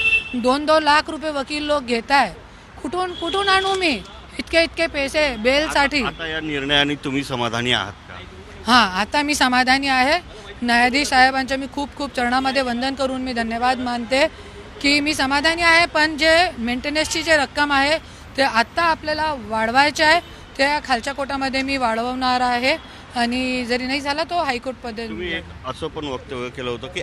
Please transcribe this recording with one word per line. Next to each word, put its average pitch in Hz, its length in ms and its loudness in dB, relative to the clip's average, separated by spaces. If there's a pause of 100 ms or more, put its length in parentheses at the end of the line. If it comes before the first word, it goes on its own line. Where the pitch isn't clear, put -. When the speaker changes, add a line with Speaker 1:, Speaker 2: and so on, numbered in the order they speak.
(340)
Speaker 1:
दोन 254 320 0
दोन 311 180 4
लाख 294 240 6
रुपये 311 240 -4
वकील 294 320 -4
लोक 294 200 0
घेत 233 280 -2
आहे, 254 220 4 (480)
कुठून, 359 320 -4
कुठून 381 360 -2
आणू 381 260 2
मी 320 260 0 (360)
इतके, 330 260 2
इतके 330 240 -2
पैसे 285 480 -2
बेलसाठी? 277 680 2
Speaker 2:
आता, - 40 -2
आता 165 200 -8
या 160 120 -4
निर्णयाने 143 560 2
तुम्ही 139 280 -2
समाधानी 120 480 0
आहात 101 200 0
का? - 240 -16 (560)
Speaker 1:
हां, 233 180 6
आता 208 320 0
मी 285 140 0
समाधानी 254 520 2
आहे. 269 320 2 (420)
न्यायाधीश 240 460 2
साहेबांच्या 262 500 2
मी 269 160 -6
खूप 285 220 -4
खूप 277 200 -6
चरणामध्ये 262 460 0
वंदन 254 340 -2
करून 262 260 -2
मी 254 120 -6
धन्यवाद 233 440 0
मानते 247 500 0 (540)
की 285 180 4
मी 294 160 0
समाधानी 294 460 0
आहे. 339 240 6
पण 311 320 0
जे 320 400 4
मेंटेनन्सची 294 640 -2
जे 311 140 4
रक्कम 294 340 0
आहे, 277 260 4 (400)
ते 269 60 4
आत्ता 233 400 0
आपल्याला 311 540 0
वाढवायचे 233 680 2
आहे, 311 160 6 (380)
त्या 285 280 2
खालच्या 254 280 -2
कोर्टामध्ये 269 480 -4
मी 269 160 -2
वाढवणार 254 640 0
आहे. 247 360 0 (380)
आणि 254 500 -2
जरी 247 180 -2
नाही 269 180 -4
झाला, 285 220 -2
तो 339 200 -2
हायकोर्टमध्ये 233 640 -6
Speaker 2:
तुम्ही 180 280 -6
एक 165 80 -8 (220)
असं 131 220 -6
पण 147 180 -8
वक्तव्य 127 440 -8
केलं 123 200 -8
होतं 120 180 -6
की 170 160 -8